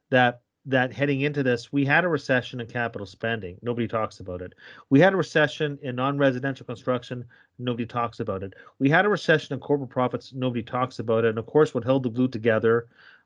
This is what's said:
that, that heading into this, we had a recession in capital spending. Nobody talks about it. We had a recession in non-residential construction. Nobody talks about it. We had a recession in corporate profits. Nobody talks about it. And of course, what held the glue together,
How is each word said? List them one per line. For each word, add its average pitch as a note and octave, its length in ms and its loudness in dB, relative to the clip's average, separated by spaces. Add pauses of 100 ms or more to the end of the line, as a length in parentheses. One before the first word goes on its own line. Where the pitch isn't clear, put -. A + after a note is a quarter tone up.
(100)
that, B2 300 4 (260)
that B2+ 260 0
heading C#3 280 0
into C#3+ 220 -2
this, B2 300 -2
we C#3 120 2
had D3+ 200 4
a F3+ 40 0
recession C3 520 -2
in A2+ 60 -10
capital A2+ 400 -6
spending. G2+ 560 -6
Nobody A#2+ 240 -4
talks A2 340 -6
about F2+ 220 -10
it. F#2 120 -14 (360)
We C3+ 100 8
had F#3+ 140 8
a - 20 0
recession D3+ 640 0
in B2 140 -8
non-residential C3+ 680 0
construction. B2 580 -6 (340)
Nobody A#2+ 280 -4
talks A#2 340 -6
about G2 220 -4
it. G2 120 -10 (240)
We C3+ 120 2
had F3+ 160 4
a - 20 2
recession D#3+ 460 0
in B2+ 60 -8
corporate C#3 300 -2
profits. B2 420 -2
Nobody B2+ 300 -4
talks B2+ 360 -4
about A2+ 260 0
it. A#2 40 4
And A2+ 100 -2
of A2+ 80 -6
course, D3+ 280 4
what A2+ 100 -4
held C3 180 2
the B2 80 -2
glue B2+ 180 0
together, A2+ 600 2 (380)